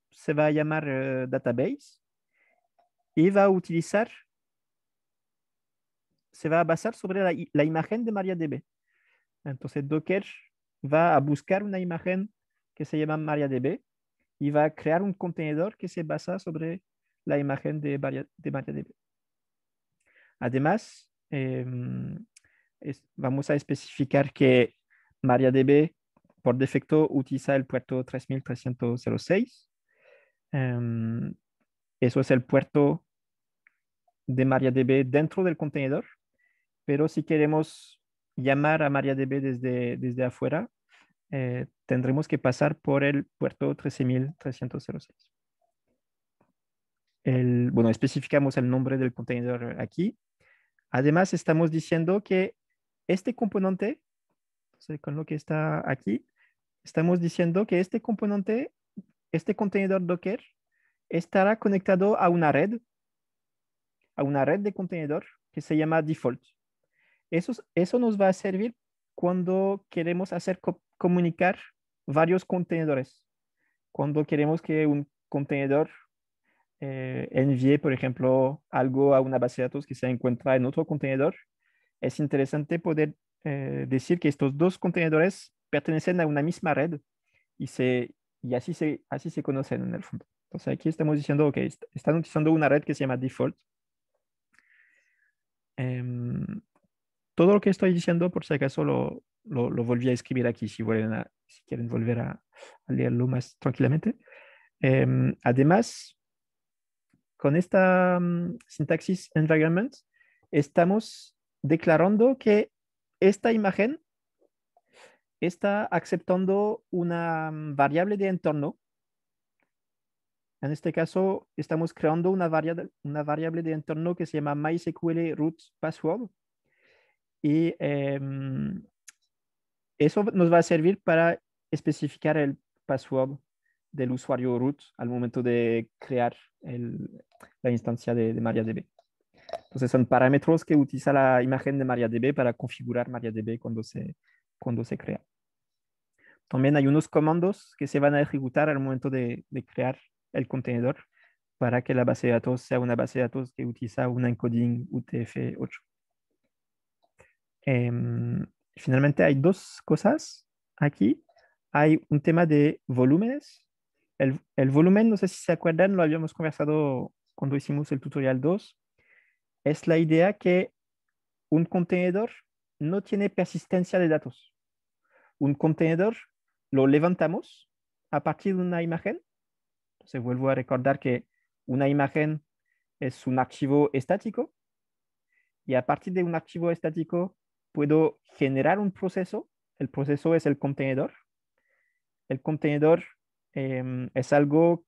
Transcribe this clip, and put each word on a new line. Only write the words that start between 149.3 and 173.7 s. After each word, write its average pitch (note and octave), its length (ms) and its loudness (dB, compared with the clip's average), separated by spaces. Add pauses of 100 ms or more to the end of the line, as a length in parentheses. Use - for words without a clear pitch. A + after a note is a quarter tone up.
de C3 160 -10
crear B2+ 320 -4 (360)
el C3 160 -4
contenedor B2 480 -4 (600)
para B2 260 0
que - 120 -2
la B2 100 4
base B2+ 220 0
de A#2+ 80 4
datos B2 280 0
sea B2+ 180 -2
una A#2+ 160 0
base B2+ 240 -2
de - 20 2
datos B2 320 -6
que C3 100 -8
utiliza B2 440 -4
un B2 180 -2
encoding A#2+ 640 -2
U A#2+ 120 -4
T B2 200 -6
F B2 360 -6
ocho. - 220 -10 (1800)
Em, A#2+ 840 -2 (300)
finalmente, C#3+ 480 2
hay D3 100 4
dos D3+ 500 0
cosas - 640 -2 (300)
aquí. G3 480 0 (480)
Hay D#3 360 4
un D3 120 2
tema E3+ 260 4
de D3+ 400 4
volúmenes. D#3+ 800 0 (520)
El, C3+ 220 0 (160)
el C3+ 140 4
volumen, F#3+ 400 6
no G#3 60 2
sé F#3 120 0
si - 80 -8
se - 160 -2
acuerdan, F3 420 2
lo F3+ 80 2
habíamos D#3+ 300 0
conversado D3+ 800 -2 (220)
cuando C#3 220 -4
hicimos D3 360 -4
el C3+ 80 -4
tutorial C3 400 -2
dos. E3+ 380 -2 (880)
Es D3+ 220 -2
la D#3+ 120 4
idea E3 340 4
que F3+ 400 0 (800)
un E3 160 4
contenedor F3+ 640 0 (480)
no F3+ 240 -2
tiene G3+ 260 -2
persistencia F#3 720 -2